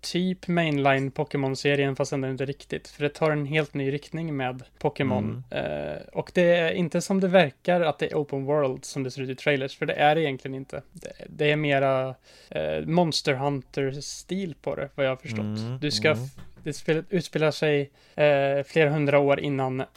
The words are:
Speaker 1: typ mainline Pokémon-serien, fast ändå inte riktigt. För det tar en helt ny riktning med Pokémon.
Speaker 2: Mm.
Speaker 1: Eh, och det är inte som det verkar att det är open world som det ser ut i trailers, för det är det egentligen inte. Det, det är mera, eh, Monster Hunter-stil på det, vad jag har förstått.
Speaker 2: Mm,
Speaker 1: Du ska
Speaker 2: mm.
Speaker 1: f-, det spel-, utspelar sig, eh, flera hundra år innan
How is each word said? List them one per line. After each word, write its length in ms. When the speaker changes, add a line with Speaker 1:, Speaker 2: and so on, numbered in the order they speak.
Speaker 1:
typ 460
mainline 640
Pokémon-serien, 840
fast 180
ändå 140
inte 180
riktigt. 420
För 160
det 60
tar 220
en 140
helt 280
ny 200
riktning 440
med 260
Pokémon. 720
Speaker 2:
Mm. 140
Speaker 1:
Eh, 100
och 200
det 220
är 160
inte 300
som 180
det 80
verkar 540
att 180
det 120
är 40
open 300
world 400
som 180
det 80
ser 100
ut 80
i 60
trailers, 420
för 80
det 80
är 220
det 60
egentligen 340
inte. 260
Det, 200
det 220
är 40
mera, 600
eh, 360
Monster 480
Hunter-stil 1300
på 140
det, 200
vad 100
jag 60
har 60
förstått. 220
Speaker 2:
Mm, 420
Speaker 1:
Du 100
ska 200
Speaker 2:
mm. 120
Speaker 1:
f-, 200
det 100
spel-, 360
utspelar 420
sig, 400
eh, 500
flera 240
hundra 300
år 200
innan 440